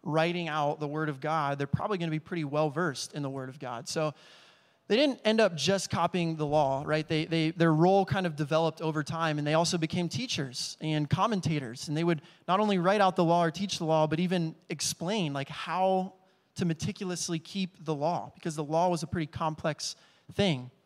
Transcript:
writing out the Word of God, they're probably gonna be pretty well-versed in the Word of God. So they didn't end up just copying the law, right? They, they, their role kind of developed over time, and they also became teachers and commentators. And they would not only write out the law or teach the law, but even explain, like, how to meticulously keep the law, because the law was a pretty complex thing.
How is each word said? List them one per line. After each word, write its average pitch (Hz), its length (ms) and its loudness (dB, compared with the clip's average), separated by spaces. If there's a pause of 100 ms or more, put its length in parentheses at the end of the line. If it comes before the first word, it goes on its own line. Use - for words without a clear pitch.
writing 165 460 0
out 151 320 -2
the 147 80 -4
Word 151 200 -2
of 135 120 -6
God, 147 380 -2
they're 139 80 -2
probably 208 320 -2
gonna 170 120 -2
be 156 80 -2
pretty 165 260 -6
well-versed 147 720 -2
in 147 80 -6
the 135 80 -4
Word 135 180 -8
of 131 100 -16
God. 123 300 -10
So 156 260 -2 (720)
they 202 100 2
didn't 277 280 2
end 220 160 4
up 185 160 4
just 180 320 0
copying 170 480 0
the 151 80 -2
law, 143 400 2
right? 156 240 0
They, 156 160 0
they, 160 280 0
their 165 200 6
role 185 320 6
kind 190 220 0
of 156 100 -4
developed 156 460 0
over 156 200 -2
time, 160 360 -2
and 147 80 -2
they 151 80 2
also 170 240 2
became 165 320 -2
teachers 147 720 -6
and 151 260 0
commentators. 160 800 -2
And 151 80 -2
they 170 80 0
would 170 160 2 (260)
not 185 140 2
only 208 160 2
write 190 240 4
out 190 160 4
the 180 80 4
law 170 200 4
or 165 60 2
teach 185 280 -6
the 165 80 -4
law, 156 200 4
but 160 140 0
even 175 340 0 (140)
explain, 165 640 -2
like, 139 160 -4
how 185 640 0 (440)
to 190 100 0
meticulously 175 720 -4
keep 180 440 -6
the 156 120 -2
law, 143 400 -2
because 160 220 -6
the 160 80 -4
law 165 260 2
was 165 120 0
a 165 40 -6
pretty 160 200 -4
complex - 680 -6 (380)
thing. 139 360 0 (160)